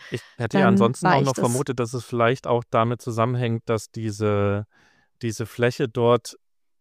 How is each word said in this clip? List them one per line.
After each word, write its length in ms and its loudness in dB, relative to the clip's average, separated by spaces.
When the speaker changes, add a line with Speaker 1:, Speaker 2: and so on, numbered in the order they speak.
Speaker 1:
Ich 120 -8
hätte 220 -2
ja 60 6
Speaker 2:
dann 80 6
Speaker 1:
ansonsten 340 2
Speaker 2:
war 100 4
Speaker 1:
auch 40 4
Speaker 2:
ich 60 2
Speaker 1:
noch 80 2
Speaker 2:
das. 100 -2
Speaker 1:
vermutet, 360 0
dass 140 -4
es 100 -6
vielleicht 420 0
auch 240 0
damit 300 0
zusammenhängt, 680 -2
dass 240 -4
diese, 760 -2
diese 240 -6
Fläche 420 -2
dort 480 0